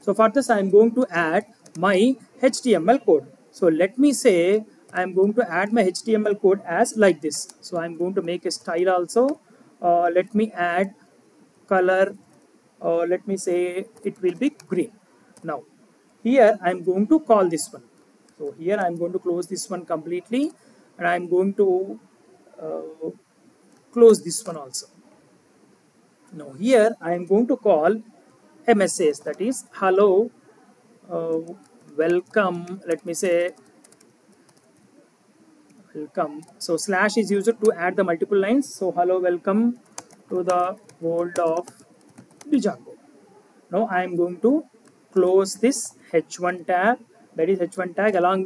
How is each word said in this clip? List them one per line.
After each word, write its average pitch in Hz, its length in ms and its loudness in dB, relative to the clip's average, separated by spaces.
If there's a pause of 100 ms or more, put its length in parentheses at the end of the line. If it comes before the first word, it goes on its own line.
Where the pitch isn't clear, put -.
So 202 120 -2
for 220 160 4
this 247 200 0
I 214 100 2
am 196 120 -2
going 220 240 6
to 254 140 2
add 170 360 -2 (320)
my 202 380 2 (260)
H - 220 0
T 226 120 2
M 165 140 0
L 269 100 4
code. 156 280 2 (240)
So - 160 0
let 170 300 0
me 285 140 4
say 208 540 2 (260)
I 180 120 -2
am 185 100 -6
going 202 220 2
to 233 140 0
add 185 220 -2
my 226 120 2
H 180 200 -2
T 220 120 0
M 214 120 0
L 202 80 0
code 196 300 2
as 175 320 -2
like 185 240 4
this. 151 260 -8 (140)
So - 160 -10
I 165 80 -6
am 170 100 -10
going 180 200 -4
to 196 80 -4
make 175 220 -6
a 170 60 -6
style 180 380 -4
also. 226 500 0 (420)
Uh, 175 320 2
let 185 220 0
me 214 160 0
add 180 420 -2 (720)
color. 185 480 2 (680)
Uh, 170 240 -2
let 175 200 -2
me 196 120 -4
say 180 480 -4 (180)
it 196 180 -10
will 175 140 -2
be 254 140 -2 (180)
green. 175 240 -4 (520)
Now 143 200 -8 (640)
here 226 300 6 (100)
I'm 180 160 -4
going 185 240 0
to 311 120 4 (100)
call 202 260 4
this 151 160 -6
one. - 120 -20 (540)
So 143 220 -10
here 185 260 -4
I'm 170 160 -2
going 175 120 -4
to 185 140 -4
close 175 200 -4
this - 260 -10
one 175 120 -10
completely, 180 680 -6 (460)
and 175 100 -4
I'm 175 260 -2
going 190 260 2
to, 196 80 4 (920)
uh, 160 500 -10 (800)
close 233 340 8
this - 120 -8 (100)
one 165 140 -10
also. - 240 -12 (1500)
Now 143 80 -18 (160)
here 233 240 6 (100)
I 170 140 -4
am 175 180 -4
going 226 220 4
to 247 40 -2 (120)
call 175 280 4 (680)
a 233 160 6
message, 156 440 -2
that 147 120 -8 (100)
is, 254 140 -6 (180)
"Hello, 190 260 4 (1080)
uh, 165 220 -4 (640)
welcome," 180 580 -2 (320)
let 160 160 -8
me 165 140 -8
say, 175 120 0 (2500)
"welcome." 151 440 -6 (300)
So 165 80 0 (100)
slash 196 380 0
is 196 140 0
used 226 260 0
to 220 100 2 (120)
add 180 140 -2
the 185 120 0
multiple 190 340 0
lines. 269 320 0
So, 175 220 -4
"Hello, 185 260 2
welcome 196 340 0 (720)
to 180 160 -4
the 180 140 2 (460)
world 175 420 -2
of 175 200 -6 (840)
Django." - 420 -4 (800)
Now 220 100 0 (140)
I - 100 0
am 175 140 -6
going 175 240 -6
to 285 100 4 (580)
close 190 460 2
this 262 160 2 (400)
H - 260 -4
one 180 140 -2 (100)
tag, 196 320 2 (380)
that 165 160 0
is 175 120 -2
H 180 140 -10
one 175 160 -8
tag, 196 240 0
along 190 260 2